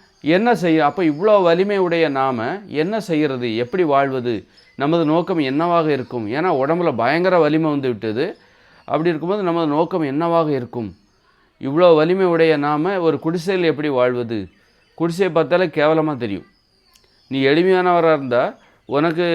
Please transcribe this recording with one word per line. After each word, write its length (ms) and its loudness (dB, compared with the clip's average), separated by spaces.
என்ன 340 2
செய்ய, 300 2
அப்ப 180 -2
இவ்வளோ 400 2
வலிமை 340 2
உடைய 320 0
நாம 580 -2
என்ன 320 -2
செய்யறது? 560 -2
எப்படி 280 -2
வாழ்வது? 640 0
நமது 300 0
நோக்கம் 320 0
என்னவாக 540 0
இருக்கும்? 400 -4
ஏன்னா 240 -2
உடம்புல 400 0
பயங்கர 440 2
வலிமை 300 2
வந்து 180 -2
விட்டது. 500 -4
அப்படி 240 -2
இருக்கும்போது 340 -4
நமது 240 -2
நோக்கம் 340 -2
என்னவாக 500 0
இருக்கும்? 440 -6
இவ்வளோ 340 4
வலிமை 300 2
உடைய 320 2
நாம 420 -2
ஒரு 200 0
குடிசையில் 440 -2
எப்படி 260 0
வாழ்வது? 580 -2
குடிசையை 380 -2
பார்த்தாலே 320 2
கேவலமா 520 0
தெரியும். 260 -6
நீ 160 -2
எளிமையானவரா 680 4
இருந்தா 420 -2
உனக்கு 500 0